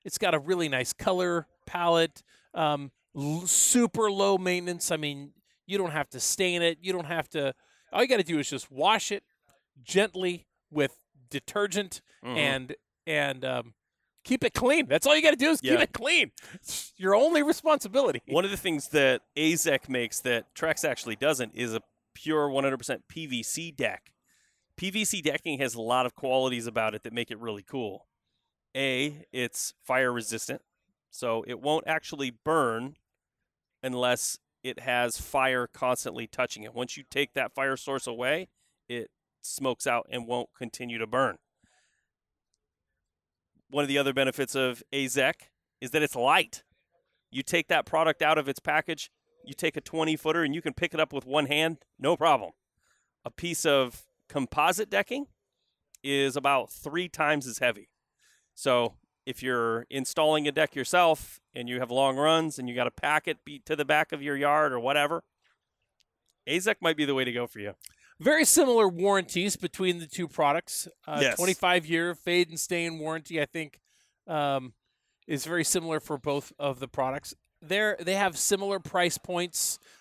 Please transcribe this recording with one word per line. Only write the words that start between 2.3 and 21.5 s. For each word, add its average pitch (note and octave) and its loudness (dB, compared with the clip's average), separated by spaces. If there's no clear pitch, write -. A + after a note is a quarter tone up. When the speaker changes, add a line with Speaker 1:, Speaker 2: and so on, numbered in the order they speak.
Speaker 1:
um, D3 -2
l-, D3+ -4
super A3+ 4
low G3 4
maintenance. F3+ -2
I E3+ 0
mean, C#3+ -8
you G3 -2
don't F3+ -2
have D3 -2
to B2+ -10
stain F3 0
it. E3 2
You F3+ -2
don't F3 -4
have D#3+ -4
to, C#3 -2
all G3 4
you C4 4
gotta A#3 4
do D#3 -2
is C#3 -2
just C3 -10
wash F3+ 2
it G3+ -6
gently F3+ 0
with D3 0
detergent G3+ -4
Speaker 2:
Mm-hmm. B2 -6
Speaker 1:
and, C3+ -2
and, C#3+ -2
um, A#2+ -4
keep B3+ 0
it B3 0
clean. C#4+ 4
That's D#3 2
all D4+ 8
you D#4 4
gotta D4+ 6
do C4+ 4
is D#4+ 2
keep C4 2
Speaker 2:
Yeah. E4+ 6
Speaker 1:
it - 0
clean. D4 0
It's - -12
your F#3+ 4
only D4+ 6
responsibility. C#4 2
Speaker 2:
One D#3 4
of G3 -2
the G3 -2
things D#3+ -2
that C3+ 4
Azek D#3 2
makes B2 -4
that A#2+ -2
Trex - -2
actually A#2+ -4
doesn't B2+ 0